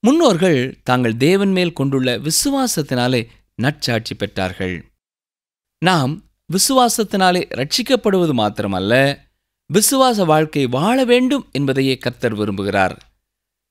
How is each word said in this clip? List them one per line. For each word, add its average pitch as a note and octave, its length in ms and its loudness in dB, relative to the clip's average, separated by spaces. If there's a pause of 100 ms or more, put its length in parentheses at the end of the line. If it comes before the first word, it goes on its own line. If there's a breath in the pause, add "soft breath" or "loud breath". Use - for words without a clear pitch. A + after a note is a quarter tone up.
முன்னோர்கள் F#3+ 800 2
தாங்கள் B2 340 0
தேவன் F#3+ 360 2
மேல் F3+ 200 0
கொண்டுள்ள C3+ 460 -2
விசுவாசத்தினாலே C#3+ 1000 -2 (340 soft breath)
நற்சாட்சி A#2 600 -4
பெற்றார்கள். F#2 640 -6 (1040)
நாம் D#3 300 2 (400)
விசுவாசத்தினாலே G3 960 2
ரட்சிக்கப்படுவது F#3+ 840 0
மாத்திரமல்ல, G#2 580 -2 (800)
விசுவாச A3 540 2
வாழ்க்கை D#3 420 2
வாழ F#3+ 380 0
வேண்டும் B3 480 2
என்பதையே C3+ 440 0
கர்த்தர் A2+ 400 -4
விரும்புகிறார். G2 600 -2 (760)